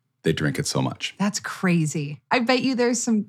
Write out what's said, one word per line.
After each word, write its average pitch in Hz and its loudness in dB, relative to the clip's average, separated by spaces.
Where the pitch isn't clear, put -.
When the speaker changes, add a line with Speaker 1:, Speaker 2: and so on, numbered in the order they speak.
Speaker 1:
They 82 2
drink 73 -2
it 76 -2
so 67 -2
much. - -6
Speaker 2:
That's 202 -2
crazy. 156 -2
I 247 4
bet 254 2
you 262 2
there's 240 2
some 214 2